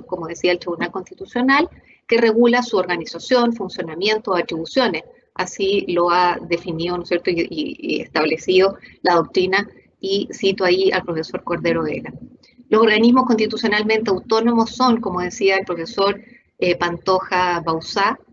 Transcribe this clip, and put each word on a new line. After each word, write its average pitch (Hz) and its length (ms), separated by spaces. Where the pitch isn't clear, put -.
como 170 220
decía 170 240
el 175 80
Tribunal 170 320
Constitucional, 254 800
que 233 100
regula 233 440
su 233 160
organización, 180 760
funcionamiento 190 760
o 185 60
atribuciones. 165 680
Así 190 540
lo 175 240
ha 175 260
definido, 170 500
¿no 175 60
es - 60
cierto?, 180 220
y, 165 180
y, 147 300
y 151 220
establecido 175 760
la 175 140
doctrina, 185 520
y 196 320
cito 190 340
ahí 185 260
al 185 100
profesor 160 420
Cordero 165 380
Vera. 151 320
Los 226 140
organismos 233 420
constitucionalmente 214 840
autónomos 226 580
son, 247 320
como 180 200
decía 190 360
el 190 80
profesor, 196 560
eh, 180 160
Pantoja 175 880
Bauzá, 180 540